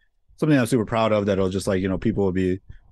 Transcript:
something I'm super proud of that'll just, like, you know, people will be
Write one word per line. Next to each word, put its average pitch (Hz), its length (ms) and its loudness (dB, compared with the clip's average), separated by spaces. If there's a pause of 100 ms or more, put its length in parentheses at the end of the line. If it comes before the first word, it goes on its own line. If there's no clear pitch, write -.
(380)
something 151 200 2
I'm 120 80 2
super 110 200 0
proud 110 260 0
of 104 140 2
that'll 95 240 2
just, 92 180 -4
like, 92 140 0
you 98 60 -2
know, 92 100 -2
people 101 260 -2
will 95 80 0
be 92 280 -2 (320)